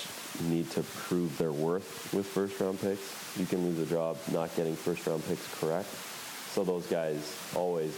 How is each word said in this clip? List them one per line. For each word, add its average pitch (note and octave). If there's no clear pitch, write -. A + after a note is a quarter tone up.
need E2
to E2
prove F2
their E2
worth E2
with G2
first-round G2
picks. -
You F#2
can F2+
lose E2+
a D#2+
job E2
not E2
getting D#2+
first-round E2
picks -
correct. E2
So G2+
those F2+
guys D#2+
always E2